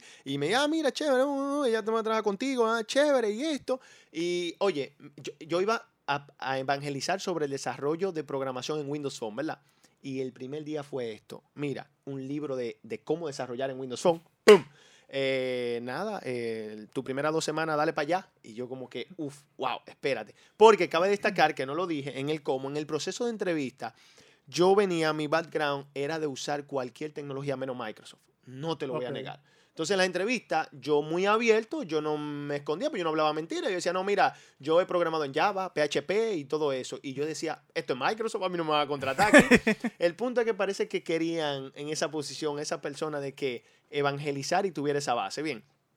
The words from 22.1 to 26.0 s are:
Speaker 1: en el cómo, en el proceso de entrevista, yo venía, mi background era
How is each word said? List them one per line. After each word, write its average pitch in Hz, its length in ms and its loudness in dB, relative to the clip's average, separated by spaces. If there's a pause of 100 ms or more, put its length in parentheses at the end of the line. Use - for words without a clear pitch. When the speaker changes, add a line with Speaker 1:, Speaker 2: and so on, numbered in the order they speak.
Speaker 1:
en 139 80 -2
el 151 140 -2
cómo, 135 280 -2
en 143 60 -4
el 151 100 -4
proceso 156 380 -4
de 240 60 -2
entrevista, 160 640 -4 (520)
yo 175 300 6
venía, 170 360 4
mi 156 140 -2
background 147 680 0
era 143 240 -4